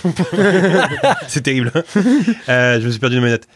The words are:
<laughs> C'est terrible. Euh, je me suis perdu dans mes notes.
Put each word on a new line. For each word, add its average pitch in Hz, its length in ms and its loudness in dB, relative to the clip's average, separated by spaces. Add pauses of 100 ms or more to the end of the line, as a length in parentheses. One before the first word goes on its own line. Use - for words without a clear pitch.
<laughs> 185 1200 0
C'est 143 140 -6
terrible. 127 300 -2 (760)
Euh, 123 320 2
je 113 60 -4
me 120 40 -2
suis 113 100 -6
perdu 123 160 0
dans 123 60 2
mes 120 80 2
notes. 113 260 -4